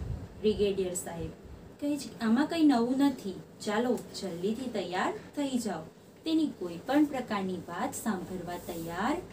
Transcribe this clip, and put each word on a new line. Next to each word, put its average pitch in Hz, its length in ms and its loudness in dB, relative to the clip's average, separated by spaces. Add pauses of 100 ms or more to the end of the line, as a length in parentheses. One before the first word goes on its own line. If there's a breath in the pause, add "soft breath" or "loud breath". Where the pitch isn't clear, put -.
(420)
Brigadier 196 520 2
સાહેબ 165 360 -6 (520)
કહે 294 160 0
છે, - 220 -10
"આમાં 233 260 6
કંઈ 330 180 2
નવું 254 340 6
નથી, 262 360 2 (320)
ચાલો 220 340 2 (220)
જલ્દીથી 202 480 -2
તૈયાર 196 440 -2 (220)
થઈ 277 220 0
જાઓ." 208 240 -2 (440)
તેની 320 220 4 (120)
કોઈ 175 260 -6
પણ 294 200 6
પ્રકારની 214 520 -2
વાત 175 360 -4
સાંભળવા 175 640 -4
તૈયાર 175 600 -4 (140)